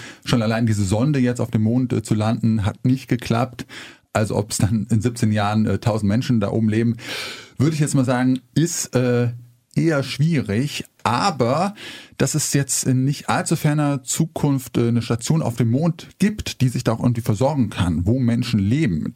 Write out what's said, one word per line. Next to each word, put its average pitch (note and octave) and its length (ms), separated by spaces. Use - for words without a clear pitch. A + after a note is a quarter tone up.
schon A#2+ 160
allein A2+ 240
diese G#2 180
Sonde A#2+ 360
jetzt B2 200
auf A#2+ 120
dem G#2+ 120
Mond, B2 300
äh, A2 100
zu - 120
landen, A2 500
hat - 180
nicht C3 240
geklappt. A#2+ 580
Also G#2 220
ob's G#2+ 220
dann G#2+ 320
in A2+ 100
siebzehn A#2 320
Jahren, G#2+ 340
äh, G2 140
tausend G#2+ 300
Menschen A2+ 320
da G2+ 100
oben A2+ 160
leben, A#2 300
würde D3+ 180
ich C#3+ 40
jetzt D3 160
mal C3+ 80
sagen, B2+ 380
ist, - 400
äh, B2 360
eher D3 300
schwierig. C3 800
Aber D3 720
das - 180
ist - 180
jetzt - 300
in C3 220
nicht - 240
allzu D#3+ 260
ferner D3 480
Zukunft, - 720
äh, A#2 120
eine A#2 120
Station D3+ 400
auf A#2 140
dem A#2 160
Mond D#3+ 380
gibt, G#3+ 400
die C3 80
sich A#2+ 160
da B2 80
auch A2+ 80
irgendwie A#2+ 220
versorgen B2 480
kann, E2+ 360
wo A#2+ 140
Menschen A#2 400
leben. G2+ 560